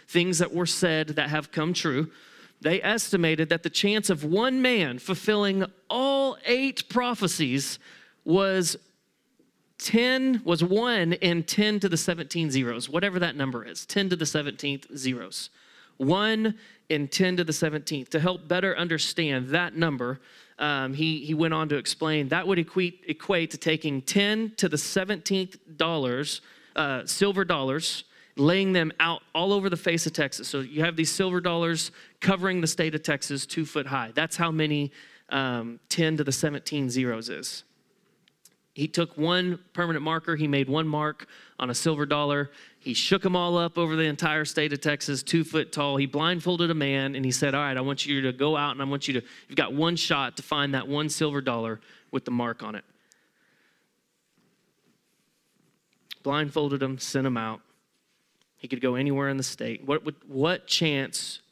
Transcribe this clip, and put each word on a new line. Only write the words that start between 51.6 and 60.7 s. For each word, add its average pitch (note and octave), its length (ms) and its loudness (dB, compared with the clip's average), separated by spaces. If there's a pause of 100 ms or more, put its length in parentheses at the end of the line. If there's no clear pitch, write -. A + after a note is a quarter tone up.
with C3+ 120 -4
the B2+ 60 -6
mark A#2+ 320 -2
on A2 140 -10
it." - 80 -14 (3500)
Blindfolded C#3+ 580 0
him, C3+ 160 -2
sent C3+ 300 -2
him B2+ 100 0
out. A2 240 -6 (960)
He - 120 -16
could B2 120 -6
go B2+ 140 2
anywhere C#3 340 0
in C3+ 80 -2
the C3+ 60 -4
state. A#2 420 -8
What C#3+ 200 -2
would, D3+ 120 -6 (120)
what D3 400 -2
chance - 720 -2 (120)